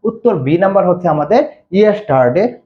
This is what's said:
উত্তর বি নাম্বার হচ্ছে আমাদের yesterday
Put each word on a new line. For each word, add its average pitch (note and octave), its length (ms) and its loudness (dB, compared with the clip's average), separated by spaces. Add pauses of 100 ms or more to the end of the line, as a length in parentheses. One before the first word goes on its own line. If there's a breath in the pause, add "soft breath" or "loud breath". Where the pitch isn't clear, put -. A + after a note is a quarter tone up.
উত্তর A3 360 -2
বি C#3+ 200 -2
নাম্বার F#3+ 300 0
হচ্ছে F3+ 200 -2
আমাদের D#3+ 540 -2 (100)
yesterday F3+ 760 2 (180)